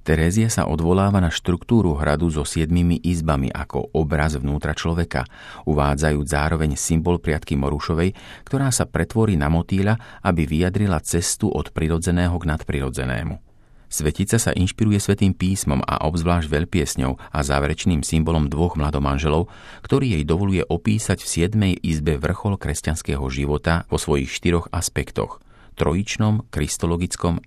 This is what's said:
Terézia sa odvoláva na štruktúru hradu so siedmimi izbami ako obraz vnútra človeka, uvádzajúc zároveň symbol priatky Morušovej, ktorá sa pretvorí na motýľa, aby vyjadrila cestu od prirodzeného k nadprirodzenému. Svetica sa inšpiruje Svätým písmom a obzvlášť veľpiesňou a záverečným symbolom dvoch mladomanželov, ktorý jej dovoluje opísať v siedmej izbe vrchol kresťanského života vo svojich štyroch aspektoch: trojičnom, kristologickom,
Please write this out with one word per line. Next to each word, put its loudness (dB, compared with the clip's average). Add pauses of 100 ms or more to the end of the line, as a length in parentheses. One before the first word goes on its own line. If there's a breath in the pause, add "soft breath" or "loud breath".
Terézia 2
sa 0
odvoláva 4
na 2
štruktúru 2
hradu 2
so -2
siedmimi 2
izbami 0
ako -6
obraz 2
vnútra -2
človeka, -2 (400 loud breath)
uvádzajúc 2
zároveň 0
symbol 0
priatky -2
Morušovej, 0 (320 loud breath)
ktorá 0
sa 0
pretvorí 0
na 2
motýľa, 0
aby 2
vyjadrila 0
cestu -2
od -4
prirodzeného 0
k -2
nadprirodzenému. -4 (380 soft breath)
Svetica 0
sa 0
inšpiruje 2
Svätým 2
písmom 0
a -2
obzvlášť 0
veľpiesňou 0 (180 loud breath)
a -2
záverečným 2
symbolom 2
dvoch 0
mladomanželov, 0 (320 loud breath)
ktorý -2
jej -2
dovoluje 0
opísať -2
v -10
siedmej 0 (100)
izbe -2
vrchol -2
kresťanského -4
života -2
vo -2
svojich -2
štyroch 0
aspektoch: -4 (340 soft breath)
trojičnom, 0
kristologickom, -2